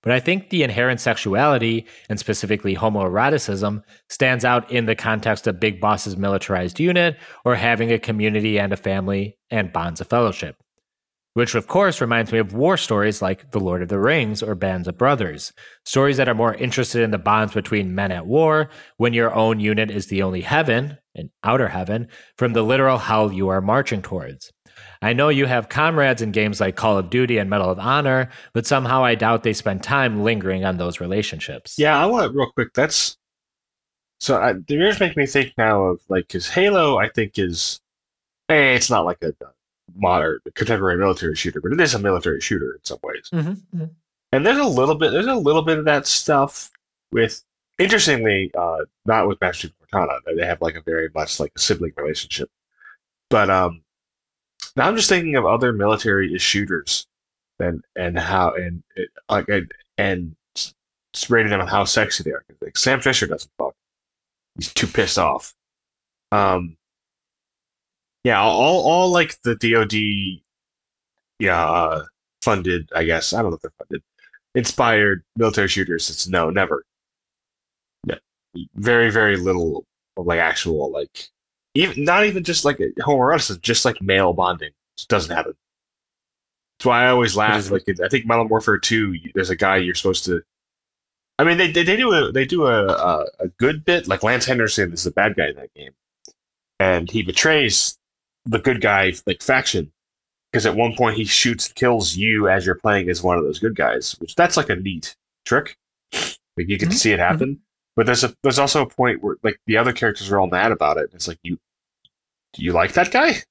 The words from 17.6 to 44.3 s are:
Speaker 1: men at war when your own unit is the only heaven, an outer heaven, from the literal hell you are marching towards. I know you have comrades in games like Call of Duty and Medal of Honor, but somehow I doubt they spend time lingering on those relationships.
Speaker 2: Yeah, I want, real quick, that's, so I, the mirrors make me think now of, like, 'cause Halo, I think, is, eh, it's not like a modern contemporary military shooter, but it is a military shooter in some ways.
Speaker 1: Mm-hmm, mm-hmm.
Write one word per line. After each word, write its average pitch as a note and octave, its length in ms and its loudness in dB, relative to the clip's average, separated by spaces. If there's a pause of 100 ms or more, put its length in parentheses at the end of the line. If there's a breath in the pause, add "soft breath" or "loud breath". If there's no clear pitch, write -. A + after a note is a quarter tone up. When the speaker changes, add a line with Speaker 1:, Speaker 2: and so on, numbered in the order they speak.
Speaker 1:
men G2 160 -2
at F2 160 -6
war D#3 440 2 (260 loud breath)
when A#2 160 2
your A#2 200 2
own A2 280 2
unit G#2+ 280 0
is G2+ 200 -6
the G2 140 -2
only F#2 180 -2
heaven, C#3+ 580 -2 (160)
an - 160 -14 (140)
outer A#2+ 240 2
heaven, G2 400 -6 (300 loud breath)
from A#2+ 160 0
the A2+ 80 2
literal C3 360 4
hell G#2+ 320 2
you F#2+ 200 -2
are F#2+ 100 0
marching G#2+ 420 0
towards. - 500 -12 (480 loud breath)
I G#2+ 120 0
know C#3 160 4
you C#3 180 4
have B2 220 0
comrades C#3 540 2
in G#2+ 100 -4
games G#2 280 0
like F#2+ 140 0
Call G#2+ 240 2
of F#2 100 -2
Duty B2 300 2
and G2 100 -2
Medal F#2+ 220 0
of F#2 80 -2
Honor, C3 520 0 (220 loud breath)
but A#2 140 -2
somehow C3 380 2
I A#2+ 100 4
doubt A2+ 300 0
they A2 80 2
spend G2 320 -4
time A#2+ 400 0
lingering F#2+ 400 -2
on F#2 120 -2
those F2 220 -6
relationships. - 800 -6
Speaker 2:
Yeah, D3+ 180 4
I D#3 100 4
want, G3 280 0
real C3+ 160 0
quick, - 240 -4
that's, - 420 0 (1000)
so A#2+ 220 0
I, A2+ 140 2
the F#2+ 220 -4
mirrors G3 220 2
make F#3 180 0
me C#3+ 100 2
think C3+ 300 0
now G#2+ 280 2
of, F2+ 240 0
like, F#2 200 -2
'cause F2+ 200 -6
Halo, F3+ 500 2
I G#2+ 120 0
think, G#2+ 280 -4
is, F2 420 -4 (680)
eh, C#3+ 260 4
it's B2 160 0
not G2+ 140 2
like F2 180 -4
a D#2 100 -4 (640)
modern F2 420 0 (160)
contemporary G2 440 0
military F2+ 360 0
shooter, D#2+ 280 -6
but F2 100 -4
it E3 80 0
is C#3+ 140 2
a A2 40 -2
military F2 420 0
shooter D2 340 -4
in - 100 -20
some - 180 -10
ways. - 300 -12
Speaker 1:
Mm-hmm, E3 180 -2
mm-hmm. F3+ 340 -10 (480)